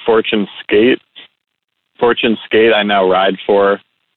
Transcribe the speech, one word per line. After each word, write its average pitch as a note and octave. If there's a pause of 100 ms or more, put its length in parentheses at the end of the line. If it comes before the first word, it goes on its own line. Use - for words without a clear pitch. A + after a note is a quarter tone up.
Fortune A2 (140)
Skate. A2+ (1000)
Fortune A#2
Skate A2+
I G#2
now G2+
ride F#2+
for. G2+ (380)